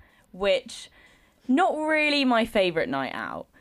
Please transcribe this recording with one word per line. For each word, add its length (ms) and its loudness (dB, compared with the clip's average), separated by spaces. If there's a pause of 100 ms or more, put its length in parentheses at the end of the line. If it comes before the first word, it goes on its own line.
(320)
which 580 -2 (580)
not 300 4
really 480 2
my 180 2
favourite 460 0
night 240 -4
out. 320 -10 (140)